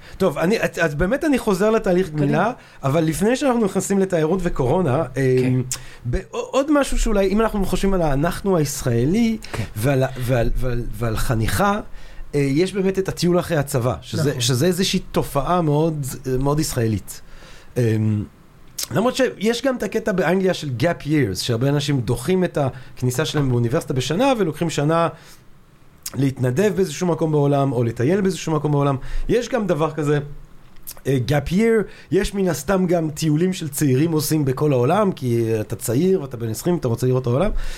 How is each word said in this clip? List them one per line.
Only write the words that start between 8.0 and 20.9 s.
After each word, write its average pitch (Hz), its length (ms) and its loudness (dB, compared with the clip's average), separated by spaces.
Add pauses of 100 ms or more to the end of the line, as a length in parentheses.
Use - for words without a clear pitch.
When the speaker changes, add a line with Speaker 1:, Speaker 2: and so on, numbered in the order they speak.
Speaker 1:
האנחנו 165 560 0
הישראלי, 151 800 0 (140)
Speaker 2:
כן. 110 120 -6 (120)
Speaker 1:
ועל 131 280 2
ה-, 131 40 0 (100)
ועל, 120 380 0
ועל, 120 360 0
ועל 110 260 -4
חניכה, 117 640 2 (560)
אה, 147 40 2
יש 151 340 2
באמת 190 260 0
את 190 100 -2
הטיול 175 300 2
אחרי 165 180 0
הצבא, 127 440 0
שזה, - 280 -2
Speaker 2:
נכון. 127 120 -2
Speaker 1:
שזה 123 240 2
איזושהי 185 340 2 (120)
תופעה 160 500 0
מאוד, 151 440 0 (340)
מאוד 143 200 0
ישראלית. 113 600 -2 (560)
אמ, 107 460 2 (680)
למרות 233 240 0
שיש 233 460 0
גם 262 160 0
את 226 60 -8
הקטע 220 280 -2
באנגליה 185 420 2
של 151 160 -8 (100)
gap 170 260 0